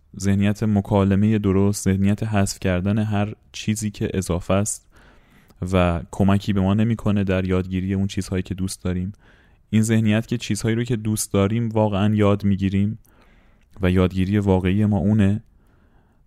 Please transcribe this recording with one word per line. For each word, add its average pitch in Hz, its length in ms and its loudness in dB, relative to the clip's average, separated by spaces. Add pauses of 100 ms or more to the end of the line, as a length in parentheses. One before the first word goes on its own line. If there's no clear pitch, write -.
(200)
ذهنیت 101 440 0
مکالمه 101 760 2
درست، 101 460 2
ذهنیت 98 400 2
حذف 104 360 -2
کردن 95 400 0
هر 107 340 -2 (180)
چیزی 107 400 -4
که - 220 -4
اضافه 90 400 -2
است - 340 -4 (840)
و 90 300 2 (100)
کمکی 98 420 0
به 98 80 0
ما 95 120 2
نمی‌کنه 107 500 0
در 92 220 -2
یادگیری 92 480 -2
اون 98 140 0
چیزهایی 95 360 -6
که - 100 -6
دوست 92 300 -8
داریم. 90 280 -4 (580)
این 110 120 2
ذهنیت 110 460 2
که 120 100 -4
چیزهایی 110 380 -2
رو 120 80 -2
که 120 120 -4
دوست 107 380 -4
داریم 110 360 2
واقعاً 107 460 2
یاد 101 280 2
می‌گیریم 98 560 0 (840)
و 90 100 2
یادگیری 92 460 2
واقعی 98 480 2
ما 104 120 2
اونه 101 460 2 (840)